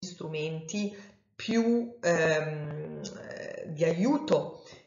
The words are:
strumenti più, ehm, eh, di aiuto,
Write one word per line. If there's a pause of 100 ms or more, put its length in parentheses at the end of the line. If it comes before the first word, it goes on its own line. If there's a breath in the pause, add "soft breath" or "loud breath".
strumenti (400 loud breath)
più,
ehm,
eh,
di
aiuto, (260 loud breath)